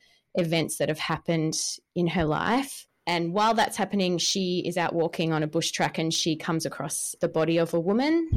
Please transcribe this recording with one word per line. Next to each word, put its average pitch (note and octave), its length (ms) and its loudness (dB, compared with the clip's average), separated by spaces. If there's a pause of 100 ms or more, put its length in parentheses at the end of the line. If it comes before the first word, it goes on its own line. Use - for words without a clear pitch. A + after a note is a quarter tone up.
(340)
events E3 440 0
that D3 100 0
have D3+ 100 -2
happened D#3+ 600 -2 (360)
in F3 140 2
her E3 160 0
life. G#3 640 0 (200)
And E3+ 280 0
while G#3+ 180 4
that's A3 240 0
happening, F#3+ 400 0
she F3+ 480 0
is F3 140 -2
out E3 160 0
walking E3 400 2
on D#3 80 2
a D3+ 40 2
bush D#3 260 0
track - 260 -2
and D#3+ 140 0
she D#3+ 240 0
comes D#3+ 280 -2
across - 560 -6
the F3 80 2
body E3 300 2
of E3 160 2
a E3+ 60 2
woman. C#4+ 560 2